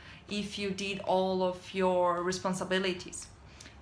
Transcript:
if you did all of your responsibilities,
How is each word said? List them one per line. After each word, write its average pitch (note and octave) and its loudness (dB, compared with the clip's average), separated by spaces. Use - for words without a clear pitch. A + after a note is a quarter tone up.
if G3+ -4
you G3+ -2
did G3 -4
all F#3 2
of F3+ -4
your F3+ 4
responsibilities, F#3 -2